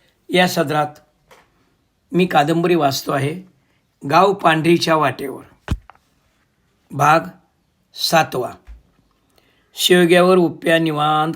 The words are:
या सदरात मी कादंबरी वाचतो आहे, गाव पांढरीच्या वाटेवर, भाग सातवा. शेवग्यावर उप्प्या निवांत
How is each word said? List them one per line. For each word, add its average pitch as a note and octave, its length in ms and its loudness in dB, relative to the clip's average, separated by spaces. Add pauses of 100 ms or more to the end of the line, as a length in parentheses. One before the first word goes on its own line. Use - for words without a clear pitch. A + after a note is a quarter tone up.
(300)
या F3+ 180 2
सदरात D3+ 400 -2 (1200)
मी F3 140 0
कादंबरी E3+ 500 0
वाचतो C#3+ 360 -2
आहे, D3 320 -6 (680)
गाव F3+ 240 4
पांढरीच्या E3 640 0
वाटेवर, - 800 -6 (1160)
भाग D3+ 280 2 (760)
सातवा. C3+ 580 -2 (1200)
शेवग्यावर F3+ 640 4
उप्प्या E3 420 0
निवांत D#3 560 -2